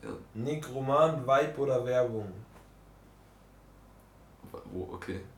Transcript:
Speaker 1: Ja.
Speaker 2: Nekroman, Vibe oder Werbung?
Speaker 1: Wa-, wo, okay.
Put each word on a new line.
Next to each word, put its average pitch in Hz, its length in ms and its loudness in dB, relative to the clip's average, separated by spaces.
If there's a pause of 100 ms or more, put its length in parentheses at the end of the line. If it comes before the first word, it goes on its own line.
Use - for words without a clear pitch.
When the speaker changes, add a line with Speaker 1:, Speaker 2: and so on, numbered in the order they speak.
Speaker 1:
Ja. - 80 -10 (240)
Speaker 2:
Nekroman, 135 920 2
Vibe 135 320 4
oder 131 280 2
Werbung? 117 440 2 (2250)
Speaker 1:
Wa-, - 80 -12 (100)
wo, 92 220 -8
okay. 95 280 -10 (180)